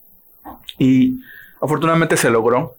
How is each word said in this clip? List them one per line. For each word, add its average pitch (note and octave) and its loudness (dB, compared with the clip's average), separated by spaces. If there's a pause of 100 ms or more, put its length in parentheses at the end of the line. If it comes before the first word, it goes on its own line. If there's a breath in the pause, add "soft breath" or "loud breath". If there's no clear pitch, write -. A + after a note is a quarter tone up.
(800)
Y C3 2 (400 loud breath)
afortunadamente D#3+ 0
se C#3+ 0
logró. A#2 0